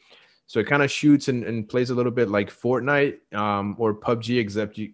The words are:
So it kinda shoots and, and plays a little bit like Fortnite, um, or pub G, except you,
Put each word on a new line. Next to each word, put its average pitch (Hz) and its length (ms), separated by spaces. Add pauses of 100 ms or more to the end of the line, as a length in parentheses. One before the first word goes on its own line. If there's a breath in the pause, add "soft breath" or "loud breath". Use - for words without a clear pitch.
(480 soft breath)
So - 120
it 104 80
kinda 143 220
shoots 143 400
and, 120 160
and 110 240
plays 123 220
a 120 40
little 123 160
bit 117 160
like 101 240
Fortnite, 139 840
um, 101 460
or 110 140
pub 117 280
G, 120 160
except 104 400
you, 107 160